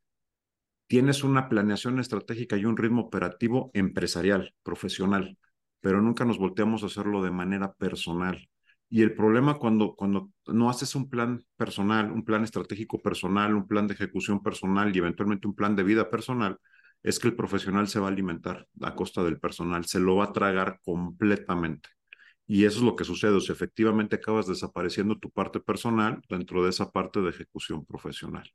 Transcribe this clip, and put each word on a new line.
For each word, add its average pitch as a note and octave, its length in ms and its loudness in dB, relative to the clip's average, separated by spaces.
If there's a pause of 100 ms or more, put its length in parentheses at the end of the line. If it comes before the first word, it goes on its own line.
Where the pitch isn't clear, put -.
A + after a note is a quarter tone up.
(880)
tienes C3+ 380 4
una C3+ 240 2
planeación G#2 500 0
estratégica A#2 600 -6
y G2+ 80 -2
un A2+ 100 2
ritmo A2+ 260 4
operativo A2 680 0
empresarial, F#2 880 2
profesional, F#2+ 760 -2 (420)
pero G2 220 4
nunca A#2 240 2
nos A2+ 120 0
volteamos G#2 440 0
a G#2 40 -4
hacerlo G2+ 360 -2
de F#2 80 0
manera F#2+ 420 -2
personal. F2 760 -4 (420)
Y A2+ 100 4
el A2 140 6
problema B2 440 4
cuando, A2 360 2
cuando G2 360 -2 (160)
no A#2 220 2
haces C3 260 -4
un C#3 140 -4
plan A#2+ 340 -4 (140)
personal, G#2 560 0
un A2+ 140 -4
plan G#2+ 180 2
estratégico G2+ 560 -6
personal, G2+ 540 0
un G2 120 0
plan G#2 200 2
de G2 80 -4
ejecución G2 480 -2
personal G2 520 0
y F#2 40 2
eventualmente G2+ 500 -2
un G2 60 -6
plan G#2 200 0
de G2 80 2
vida G#2+ 280 2
personal, A2+ 480 -4 (440)
es - 160 -2
que A#2+ 100 0
el A2+ 60 2
profesional G2 540 -2
se A2+ 100 -4
va G2 100 0
a - 20 -2
alimentar F#2 580 -6 (140)
a E2 120 -6
costa F#2+ 300 -4
del D#2+ 160 -2
personal, E2+ 460 -4
se - 120 -2
lo F#2 180 4
va G2+ 100 2
a G2+ 80 -12
tragar G2 500 0
completamente. F2 1040 -2 (580)
Y G#2 200 6
eso G#2 140 2
es B2 40 4
lo A2 120 4
que F2 80 -4
sucede, F2+ 280 0
o G2 80 4
sea, E2 140 -4
efectivamente G#2+ 600 0
acabas G#2+ 300 -2
desapareciendo F#2 720 -2
tu - 120 -12
parte - 280 -4
personal A2 720 0
dentro F2+ 340 -2
de F2+ 60 4
esa F#2 220 -2
parte F#2+ 320 -2
de F2+ 80 0
ejecución D#2+ 560 -12
profesional. - 680 -12